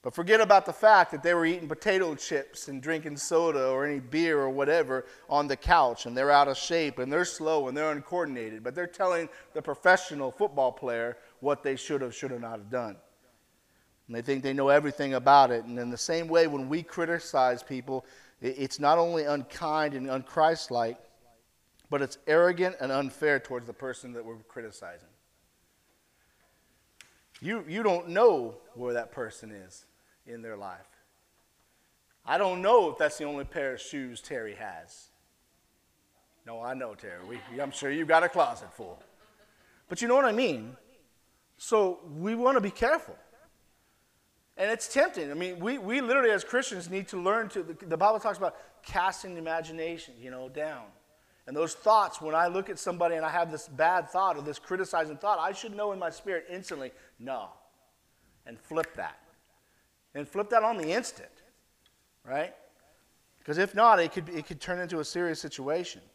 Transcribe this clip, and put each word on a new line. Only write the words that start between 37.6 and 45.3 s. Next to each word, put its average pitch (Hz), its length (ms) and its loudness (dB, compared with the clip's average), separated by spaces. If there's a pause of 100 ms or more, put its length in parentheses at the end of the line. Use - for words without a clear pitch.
I'm 139 100 -4
sure 139 200 -6
you've 156 180 -2
got 160 140 8
a 175 60 2
closet 123 440 0
full. 92 300 -16 (840)
But 180 120 -10
you 233 80 -2
know 247 60 6
what 277 100 6
I 226 80 4
mean? 139 440 -2 (840)
So 190 420 0 (160)
we 196 180 -4
wanna 247 260 4
be 196 100 -4
careful. 277 460 -2 (1400)
And 196 140 -2
it's 226 180 -4
tempting. 233 420 0